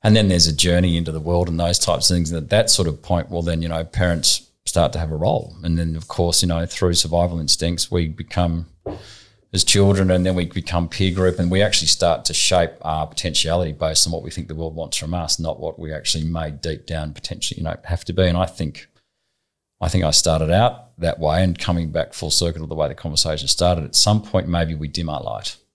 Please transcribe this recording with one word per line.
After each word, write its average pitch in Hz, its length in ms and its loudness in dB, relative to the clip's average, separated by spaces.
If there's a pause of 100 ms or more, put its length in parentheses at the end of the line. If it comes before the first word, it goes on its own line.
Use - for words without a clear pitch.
And 107 120 6
then 107 140 6
there's 87 180 4
a 78 80 0
journey 87 420 4
into 82 160 -2
the 78 80 -6
world 87 280 0
and 82 100 -2
those 85 200 0
types - 320 2
of 90 60 2
things. 82 140 0
And 82 120 -4
at 69 80 -8
that 110 180 4
sort - 180 2
of 78 160 -6
point, 87 280 -2
well, 85 120 -4
then, 82 200 -2
you 85 60 -4
know, 82 160 -4
parents - 680 0 (160)
start 80 260 2
to - 60 -6
have 80 120 -4
a 78 60 -4
role. - 480 -2
And 82 140 2
then, 82 180 -2
of 80 120 -12
course, 87 340 0
you 90 60 2
know, 82 180 0
through 87 280 0
survival 85 460 0
instincts, 85 500 -2
we 85 180 0
become 82 580 -2 (840)
as 95 120 0
children, 98 460 4
and 90 160 4
then 92 80 2
we 90 100 0
become 85 440 -2
peer 92 260 0
group, 92 240 2
and 87 120 2
we 95 120 4
actually 104 260 0
start - 380 2
to - 80 -4
shape 87 380 2 (100)
our 78 240 -2
potentiality 82 640 -2
based 78 340 0
on 85 60 -2
what 82 100 -4
we - 80 -12
think 82 180 -10
the 78 60 -10
world 80 200 -8
wants 80 220 -8
from 82 180 -6
us, 85 240 -2
not 82 200 -4
what 80 200 -8
we 78 140 -10
actually 78 320 -2
may 80 260 -4
deep 73 340 -8
down 78 300 -8
potentially, - 440 -8
you 82 60 -4
know, 82 200 -4
have 85 200 -4
to - 80 -8
be. 92 140 4
And 87 100 2
I 90 100 2
think, - 420 -8 (920)
I 92 80 -2
think 92 160 2
I 76 60 2
started 78 400 2
out 113 480 2
that 85 200 -2
way, 80 240 2
and 90 160 2
coming 85 320 -2
back 80 220 -4
full 78 180 -6
circle 82 320 0
to 80 40 -10
the 80 80 -8
way 78 140 0
the 71 60 -8
conversation 73 540 -2
started, 87 360 2
at - 100 -12
some 107 280 4
point 92 260 -2
maybe 85 260 0
we 76 140 -6
dim 80 200 -6
our 73 140 -6
light - 340 -8 (180)